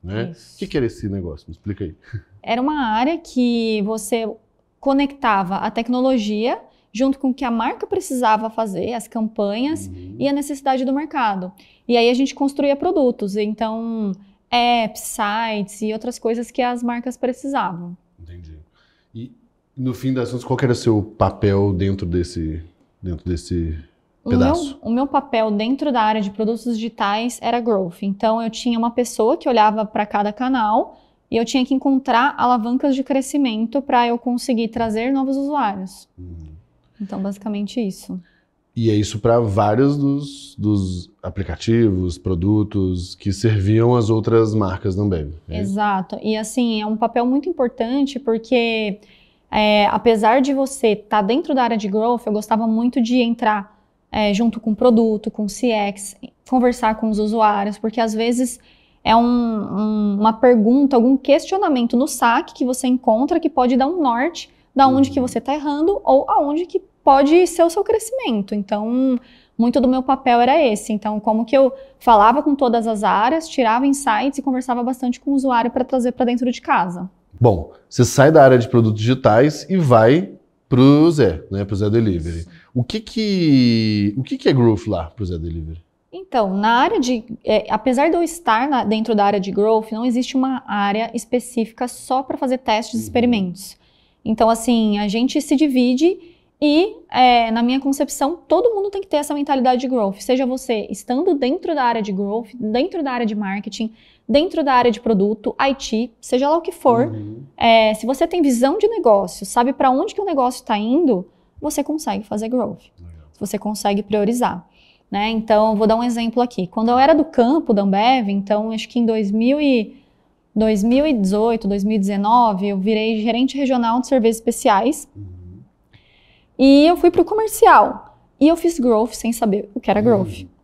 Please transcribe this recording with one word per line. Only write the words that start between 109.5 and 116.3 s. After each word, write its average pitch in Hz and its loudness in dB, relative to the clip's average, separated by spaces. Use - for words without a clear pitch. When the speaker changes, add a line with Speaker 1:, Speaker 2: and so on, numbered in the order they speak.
Speaker 2:
pra 277 2
onde 311 0
que 415 -6
o 392 -4
negócio 262 -2
tá 214 -2
indo, 233 0
você 294 -4
consegue 240 -6
fazer 220 -6
growth. 233 -4
Speaker 1:
Legal. - -20
Speaker 2:
Você 208 -6
consegue 208 -2
priorizar, 208 -2
né? 208 -2
Então, 220 2
vou 214 2
dar 220 4
um 233 -2
exemplo 233 -2